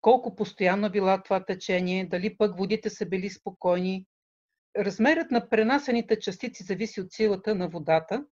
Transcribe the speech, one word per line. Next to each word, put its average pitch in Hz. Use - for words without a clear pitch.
колко 247
постоянно 202
била 190
това 190
течение, 185
дали 185
пък 196
водите 208
са -
били 190
спокойни. 185
Размерът 220
на 233
пренасените 233
частици 214
зависи 202
от 185
силата 214
на 180
водата. 160